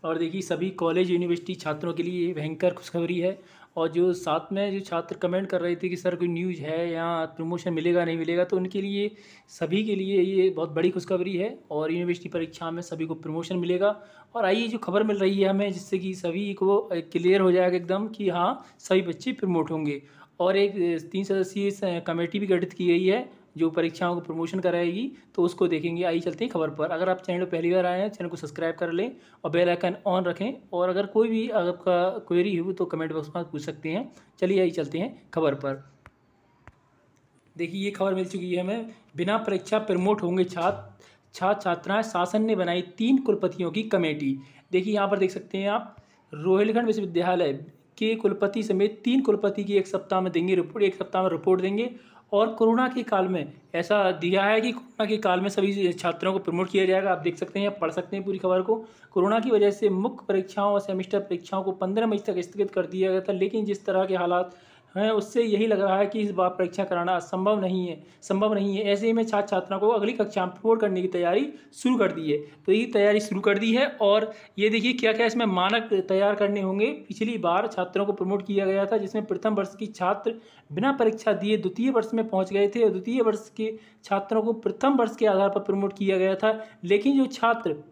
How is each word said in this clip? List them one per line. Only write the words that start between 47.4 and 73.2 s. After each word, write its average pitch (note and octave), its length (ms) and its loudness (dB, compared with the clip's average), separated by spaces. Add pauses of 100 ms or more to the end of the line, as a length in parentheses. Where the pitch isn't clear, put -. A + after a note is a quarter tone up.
के A3 180 0
कुलपति G3+ 480 0
समेत G#3 420 0
तीन B3+ 160 4
कुलपति G#3 420 2
की F#3+ 100 -4
एक F#3+ 140 4
सप्ताह F#3+ 340 0
में F#3 100 -2
देंगे F3+ 240 2
report, F3+ 300 0
एक F#3+ 100 2
सप्ताह F#3 280 -2
में F#3 60 4
report F3+ 320 2
देंगे। G#3 340 -2 (380)
और G#3+ 140 4
कोरोना A3+ 400 4
के B3+ 160 -4
काल F#3+ 240 2
में E3+ 260 -4 (220)
ऐसा F#3 360 2
दिया F3+ 320 2
है G#3+ 180 4
कि A#3+ 100 0
कोरोना - 340 -6
के G#3+ 120 0
काल F#3 240 2
में G3 80 0
सभी G3 440 0
छात्रों F3 400 -2
को F#3+ 60 0
प्रमोट F3+ 300 -2
किया F#3+ 160 4
जाएगा। F#3+ 260 4
आप F3 60 2
देख E3+ 200 -2
सकते F#3 220 -6
हैं, G3+ 80 0
आप G3+ 140 -4
पढ़ E3 100 0
सकते F3+ 240 -6
हैं G3 100 -6
पूरी G3 120 -2
खबर F#3 240 2
को। A3 240 -2 (260)
कोरोना G3+ 280 2
की A#3+ 120 0
वजह G3+ 200 6
से G3+ 180 2
मुख्य G3+ 380 -2
परीक्षाओं G3+ 460 0
और G3+ 60 4
सेमेस्टर G3 400 -2
परीक्षाओं F#3+ 440 -4
को F#3+ 80 -2
पन्द्रह G3 360 -2
मई G#3 100 0
तक G3+ 220 -2
स्थगित G3 320 -4
कर F3+ 140 0
दिया F#3 260 0
गया F#3 100 2
था, G3 120 -2
लेकिन G3 320 0
जिस G3+ 200 -4
तरह F#3+ 200 2
के F#3 100 -2
हालात F3+ 400 0 (420)
हैं, G#3+ 140 2
उससे A3 320 0
यही A3 240 2
लग G3+ 140 2
रहा F#3+ 160 2
है G3+ 80 4
कि G#3+ 140 -4
इस G#3 120 -2
बार F3+ 180 2
परीक्षा F3+ 340 -2
कराना F3+ 320 0
असंभव F#3+ 460 0
नहीं F#3 260 -2
है, D#3+ 160 -10 (180)
संभव G#3 320 0
नहीं G3 240 -2
है। G#3+ 60 -2
ऐसे G3+ 240 0
ही A3+ 60 2
में A3+ 100 2
छात्र G#3 240 0
छात्राओं F#3+ 320 -2
को G#3 100 4
अगली A3+ 240 2
कक्षा G3+ 320 -2
में F3+ 100 -8
प्रमोट A3 260 2
करने F#3+ 200 0
की F#3 60 -2
तैयारी F3+ 460 0 (200)
शुरू B3 240 0
कर F#3+ 140 4
दी D#3 200 -4
है। D3 60 2
तो - 340 -4
ये A3 140 4
तैयारी G#3 340 4
शुरू G3 220 -4